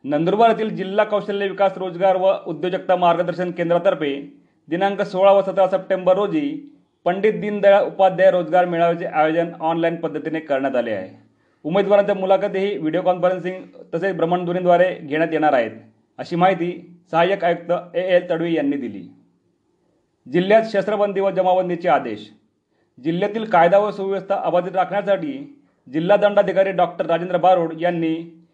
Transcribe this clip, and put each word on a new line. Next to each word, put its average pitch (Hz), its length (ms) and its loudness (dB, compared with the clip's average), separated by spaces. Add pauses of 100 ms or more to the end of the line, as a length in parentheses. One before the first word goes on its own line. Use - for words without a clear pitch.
नंदुरबार 180 460 2
येथील 214 260 -2
जिल्हा 196 300 -2
कौशल्य 202 420 -4
विकास, 190 300 0
रोजगार 185 380 0
व 190 180 2 (140)
उद्योजकता 180 480 -2
मार्गदर्शन 175 560 0
केंद्रातर्फे 170 840 -2 (340)
दिनांक 196 340 -2
सोळा 190 300 4
व 196 100 6
सतरा 185 260 0
सप्टेंबर 185 480 0
रोजी 156 600 -4 (280)
पंडित 190 300 0
दीनदयाळ 202 500 2
उपाध्याय 185 480 2
रोजगार 180 340 2
मेळाव्याचे 170 400 0
आयोजन 160 540 0
ऑनलाइन 165 360 0
पद्धतीने 156 440 -8
करण्यात 135 360 -2
आले 117 160 -2
आहे. 95 360 -10 (360)
उमेदवारांच्या 196 520 2
मुलाखतीही 190 640 0
व्हिडिओ 160 240 -2
कॉन्फरन्सिंग 180 640 -2 (300)
तसेच 180 220 -2
भ्रमणध्वनीद्वारे 175 880 2
घेण्यात 156 280 -2
येणार 151 220 2
आहेत, 113 180 0 (460)
अशी 156 180 -8
माहिती 175 640 0 (120)
सहाय्यक 180 340 0
आयुक्त 170 500 -2
ए 175 60 0
एल 180 280 0
तडवी 165 240 -2
यांनी 143 240 -2
दिली. 101 380 -10 (1160)
जिल्ह्यात 190 300 4 (100)
शस्त्रबंदी 202 500 -2
व 196 80 0
जमावबंदीचे 180 600 0
आदेश. 127 420 -2 (720)
जिल्ह्यातील 208 420 -4
कायदा 180 320 4
व 208 140 2
सुव्यवस्था 196 520 -4
अबाधित 175 320 -2
राखण्यासाठी 175 840 -4 (320)
जिल्हा 175 240 2
दंडाधिकारी 196 540 2
डॉक्टर 175 340 -2
राजेंद्र 175 320 -2
बारोड 170 420 4
यांनी 165 760 -4